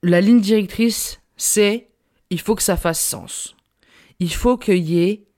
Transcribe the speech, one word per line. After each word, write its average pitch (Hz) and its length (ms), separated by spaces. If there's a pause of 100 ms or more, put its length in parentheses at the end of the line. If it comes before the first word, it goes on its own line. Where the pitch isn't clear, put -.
La 175 180
ligne 220 220
directrice, 214 800 (160)
c'est, 214 520 (400)
il 175 100
faut 220 160
que - 80
ça 190 120
fasse 165 240
sens. - 560 (640)
Il 170 140
faut 247 240
qu'il 208 200
y 170 260
ait 208 220 (120)